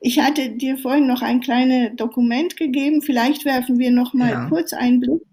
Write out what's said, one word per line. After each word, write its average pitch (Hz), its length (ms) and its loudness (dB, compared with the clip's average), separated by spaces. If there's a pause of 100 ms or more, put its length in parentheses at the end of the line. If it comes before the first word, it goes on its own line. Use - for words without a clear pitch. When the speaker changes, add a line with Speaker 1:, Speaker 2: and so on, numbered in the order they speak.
Speaker 1:
Ich 247 180 0
hatte 262 320 0
dir 262 260 -4
vorhin 262 300 2
noch 254 140 0
ein 240 200 0
kleines 247 540 0
Dokument 240 640 -2
gegeben. 294 440 0
Vielleicht 262 440 0
werfen 254 340 0
wir 247 120 2
noch 247 220 2
mal 247 180 2
Speaker 2:
Ja. - 160 -4
Speaker 1:
kurz 330 260 -2
einen 247 260 2
Blick 262 220 -2 (120)